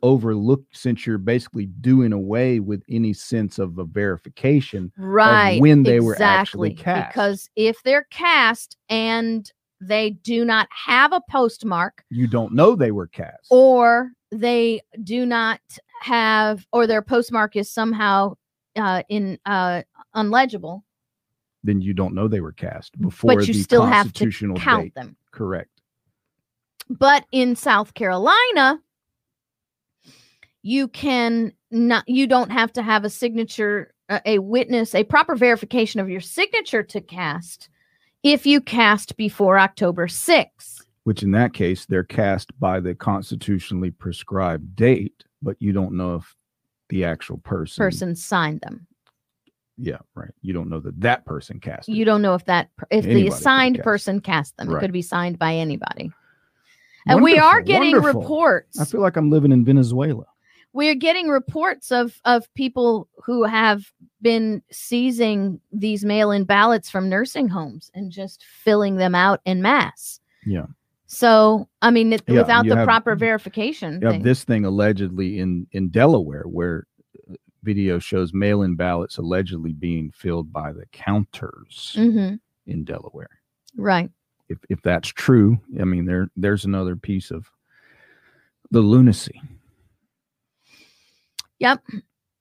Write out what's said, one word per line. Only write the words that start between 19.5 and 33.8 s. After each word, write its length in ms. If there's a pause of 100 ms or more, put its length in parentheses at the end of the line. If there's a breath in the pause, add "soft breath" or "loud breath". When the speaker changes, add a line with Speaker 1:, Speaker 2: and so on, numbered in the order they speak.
Speaker 2:
unlegible. 680 (800)
Speaker 1:
Then 180
you 120
don't 200
know 140
they 140
were 100
cast 480
before 360
Speaker 2:
But 120
you 60
Speaker 1:
the 80
Speaker 2:
still 240
have 220
to 120
Speaker 1:
constitutional 380
Speaker 2:
count 300
Speaker 1:
date. 80
Speaker 2:
them. 200 (160)
Speaker 1:
Correct. 380 (1200)
Speaker 2:
But 420
in 240
South 380
Carolina, 880 (1800 soft breath)
you 260
can 680 (180)
not, 360
you 200
don't 220
have 240
to 80
have 240
a 40
signature, 840 (160)